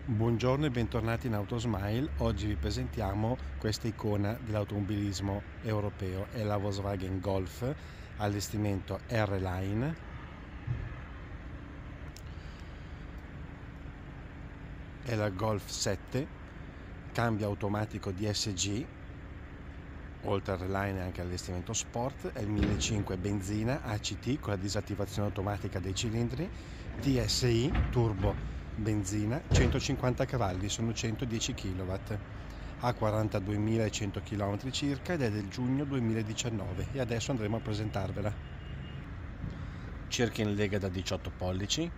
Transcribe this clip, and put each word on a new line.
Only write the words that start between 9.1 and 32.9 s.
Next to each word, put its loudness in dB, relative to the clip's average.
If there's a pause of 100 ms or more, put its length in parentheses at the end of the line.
È 0
la 4
Golf 0
sette, 0 (840)
cambio 2
automatico 0
D 0
S 2
G, 0 (1400)
oltre 2
al 0
R-Line 2
anche -2
allestimento -4
sport. -2
È -6
il -2
millecinque 2
benzina 0
A -2
C -4
T 0
con 0
la 0
disattivazione 0
automatica 0
dei -2
cilindri, 0 (500)
D 4
S 2
I 6 (200)
turbo 4 (240)
benzina, 2 (120)
centocinquanta 6
cavalli, 2
sono 0
centodieci 0
kilowatt, -2 (640)
ha 4